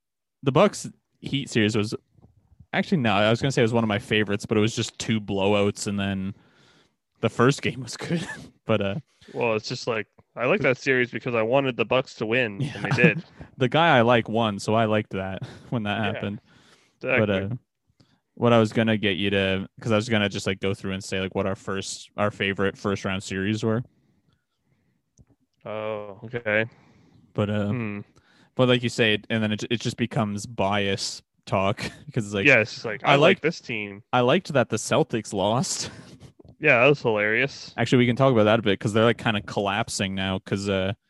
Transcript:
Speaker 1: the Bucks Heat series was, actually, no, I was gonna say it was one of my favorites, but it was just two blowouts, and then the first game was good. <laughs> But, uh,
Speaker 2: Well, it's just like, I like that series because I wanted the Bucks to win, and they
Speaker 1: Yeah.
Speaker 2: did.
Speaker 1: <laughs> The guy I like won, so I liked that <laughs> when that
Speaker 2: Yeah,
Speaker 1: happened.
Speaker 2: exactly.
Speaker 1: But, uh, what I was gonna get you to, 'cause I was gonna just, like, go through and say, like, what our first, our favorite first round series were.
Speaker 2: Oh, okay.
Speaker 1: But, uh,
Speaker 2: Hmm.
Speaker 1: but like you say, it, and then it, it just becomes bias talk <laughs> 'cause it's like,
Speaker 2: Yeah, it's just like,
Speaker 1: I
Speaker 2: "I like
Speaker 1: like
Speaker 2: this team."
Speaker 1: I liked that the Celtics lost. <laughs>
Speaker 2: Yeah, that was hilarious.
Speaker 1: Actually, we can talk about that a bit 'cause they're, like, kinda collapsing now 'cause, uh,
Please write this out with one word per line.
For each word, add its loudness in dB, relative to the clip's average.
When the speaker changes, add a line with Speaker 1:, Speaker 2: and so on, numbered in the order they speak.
Speaker 1:
the 0
Bucks 2
Heat -6
series 2
was, -2
actually, 0
no, 2
I 4
was 2
gonna 0
say 2
it 4
was 2
one 2
of 0
my 0
favorites, 0
but 0
it 4
was 2
just -6
two -2
blowouts, 0
and -4
then -4
the 2
first 2
game -4
was -12
good. -6
<laughs> -20
But, 2
uh, -4
Speaker 2:
Well, 0
it's -6
just -8
like, -4
I -2
like 0
that 2
series 0
because -6
I 2
wanted 0
the 0
Bucks -2
to -4
win, -2
and -8
they -2
Speaker 1:
Yeah. 0
Speaker 2:
did. -8
Speaker 1:
<laughs> -20
The 2
guy 4
I 8
like 4
won, -2
so 0
I 4
liked 0
that -6
<laughs> -20
when -2
that -2
Speaker 2:
Yeah, -2
Speaker 1:
happened. -8
Speaker 2:
exactly. 0
Speaker 1:
But, 2
uh, -2
what 2
I 6
was 4
gonna 2
get 0
you 0
to, 0
'cause -4
I 4
was 0
gonna 2
just, -8
like, -2
go -2
through -8
and -8
say, -6
like, -4
what -2
our -4
first, -10
our 0
favorite -2
first -2
round -4
series -2
were. 0
Speaker 2:
Oh, -8
okay. 0
Speaker 1:
But, 0
uh, -2
Speaker 2:
Hmm. -4
Speaker 1:
but 4
like 4
you -2
say, 2
it, -4
and 0
then 0
it, -4
it -2
just -4
becomes -4
bias -2
talk 0
<laughs> -12
'cause -4
it's -6
like, 2
Speaker 2:
Yeah, 8
it's -2
just -12
like, -8
Speaker 1:
I 4
Speaker 2:
"I 6
like 4
Speaker 1:
like -8
Speaker 2:
this -4
team." -10
Speaker 1:
I 4
liked 2
that 2
the -2
Celtics -2
lost. -2
<laughs> -20
Speaker 2:
Yeah, 4
that 6
was 2
hilarious. -2
Speaker 1:
Actually, 2
we 4
can 2
talk 4
about 4
that 4
a -2
bit 0
'cause -4
they're, 4
like, 4
kinda -2
collapsing -4
now -2
'cause, -4
uh, 0